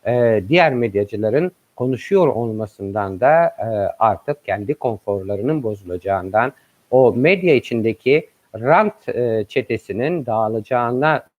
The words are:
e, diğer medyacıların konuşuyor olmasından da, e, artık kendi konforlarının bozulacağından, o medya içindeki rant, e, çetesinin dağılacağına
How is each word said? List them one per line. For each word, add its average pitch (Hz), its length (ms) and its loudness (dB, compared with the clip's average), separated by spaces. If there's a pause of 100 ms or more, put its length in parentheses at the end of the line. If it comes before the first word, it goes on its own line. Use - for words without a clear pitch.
e, 117 420 2
diğer 160 260 4
medyacıların 110 760 -2 (240)
konuşuyor 131 500 0
olmasından 104 920 -4
da, 160 260 4
e, - 180 -6 (340)
artık 110 460 -2
kendi 104 300 -4
konforlarının 101 880 -4
bozulacağından, 98 920 -4 (380)
o 123 260 6
medya 170 380 2
içindeki 117 760 0 (260)
rant, 160 540 0
e, 117 400 0
çetesinin 123 800 -4
dağılacağına 120 1000 -2 (120)